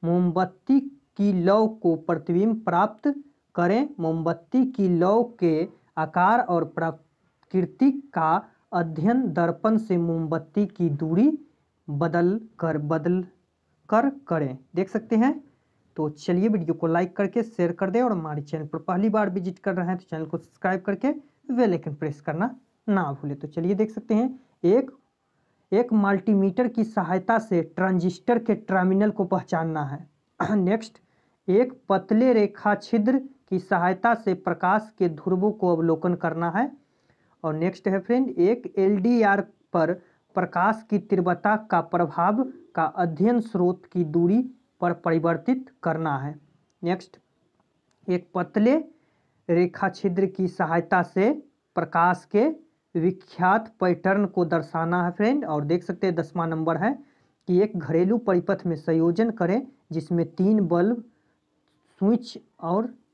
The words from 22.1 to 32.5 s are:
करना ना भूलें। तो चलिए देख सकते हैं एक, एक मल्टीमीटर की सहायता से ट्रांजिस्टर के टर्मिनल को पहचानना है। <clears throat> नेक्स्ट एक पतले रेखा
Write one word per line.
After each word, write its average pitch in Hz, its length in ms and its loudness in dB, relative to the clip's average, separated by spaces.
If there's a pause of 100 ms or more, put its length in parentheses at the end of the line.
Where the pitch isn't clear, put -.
करना 190 340 -4 (320)
ना 185 260 0
भूलें। 143 260 -8
तो 151 80 -12
चलिए 170 280 -2
देख 220 160 -2
सकते 220 220 -6
हैं 226 140 2 (380)
एक, 233 260 4 (800)
एक 233 240 2
मल्टीमीटर 196 720 2
की 226 160 -2
सहायता 185 560 -2
से 190 220 0 (140)
ट्रांजिस्टर 185 640 0
के 226 160 0
टर्मिनल 196 560 2
को 202 140 -2
पहचानना 165 600 -4
है। - 680 -8
<clears throat> - 0 -
नेक्स्ट 202 440 0 (480)
एक 233 260 2 (160)
पतले 214 440 2
रेखा 208 420 2